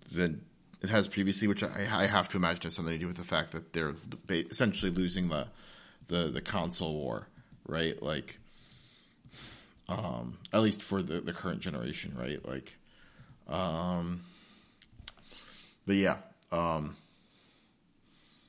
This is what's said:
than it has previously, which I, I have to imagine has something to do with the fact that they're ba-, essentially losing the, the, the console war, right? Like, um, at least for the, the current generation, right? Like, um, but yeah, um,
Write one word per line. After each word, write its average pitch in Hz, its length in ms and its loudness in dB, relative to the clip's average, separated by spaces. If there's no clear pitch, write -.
than 82 360 2
it 95 60 -2
has 101 220 6
previously, 98 400 4
which 101 140 2
I, 98 280 -2
I 98 140 6
have 98 240 4
to - 80 0
imagine 87 240 4
has 87 140 -4
something 82 180 -2
to 82 40 0
do 85 100 -2
with 87 100 -6
the 87 80 -8
fact 80 260 0
that - 220 -8
they're 78 200 0
ba-, 85 240 0
essentially 101 400 2
losing 90 380 2
the, 78 200 0
the, 85 200 2
the 69 140 -2
console 87 540 -2
war, 64 320 -4
right? 80 340 0
Like, 73 380 -4
um, 67 520 -4
at 104 100 6
least 104 200 4
for 98 220 0
the, 85 180 -2
the 87 120 -4
current 87 260 -4
generation, 71 580 -6
right? 64 300 -4
Like, 67 300 -8
um, 87 760 0
but 98 100 4
yeah, 95 220 6
um, 82 440 0